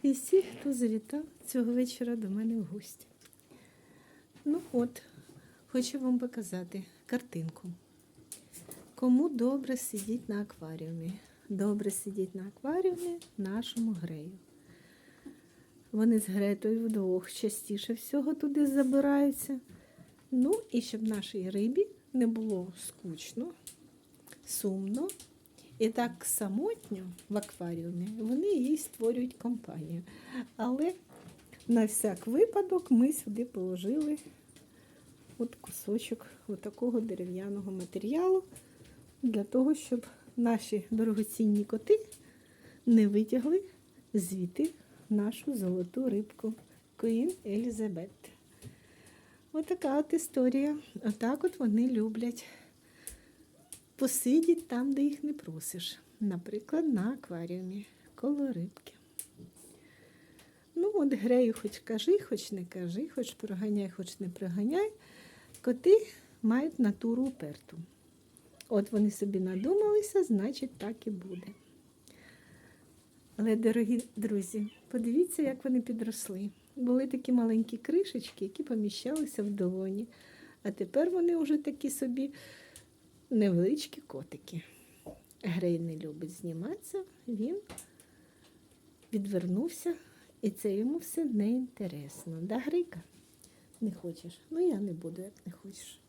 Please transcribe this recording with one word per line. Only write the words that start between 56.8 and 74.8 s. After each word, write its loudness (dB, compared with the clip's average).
на 0
акваріумі, -8
коло 0
рибки. -6
Ну, 0
от 4
грею 6
хоч -6
кажи, 2
хоч -4
не -6
кажи, -6
хоч -6
проганяй, -2
хоч -12
не -4
проганяй, 0
коти 6
мають 2
натуру 2
уперту. -8
От 2
вони 4
собі -2
надумалися, 2
значить, 0
так -8
і -4
буде. -8
Але, 4
дорогі 4
друзі, -2